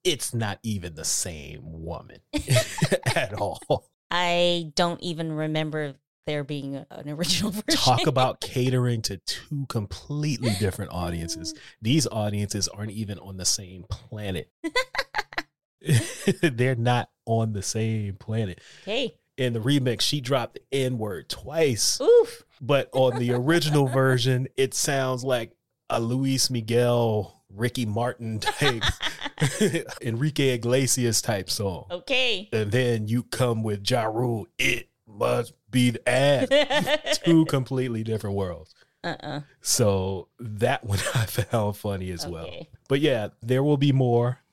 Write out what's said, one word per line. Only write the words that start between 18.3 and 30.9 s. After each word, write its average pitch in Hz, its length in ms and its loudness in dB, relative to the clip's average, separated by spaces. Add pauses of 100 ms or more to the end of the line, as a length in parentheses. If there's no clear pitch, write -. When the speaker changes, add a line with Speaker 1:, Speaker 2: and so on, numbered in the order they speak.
Speaker 2:
Okay. 226 320 -4 (220)
Speaker 1:
In 127 160 0
the 117 80 -2
remix, 131 400 2
she 147 200 0
dropped 123 340 -2
the - 80 -14 (240)
N-word 107 420 -4
twice. 143 720 0
Speaker 2:
Oof. 453 420 6 (180)
Speaker 1:
But 131 320 2
on 127 260 4
the 120 140 2
original 147 540 4
Speaker 2:
<laughs> - 0 -
Speaker 1:
version, 131 680 2
it 131 180 2
sounds 131 480 0
like 123 300 -2 (360)
a 117 120 0
Luis 131 500 2
Miguel, 117 880 2 (140)
Ricky 117 320 -2
Martin 113 540 -2
type, - 420 0 (580)
<laughs> 165 640 -2
Enrique 135 460 0
Iglesias 120 720 2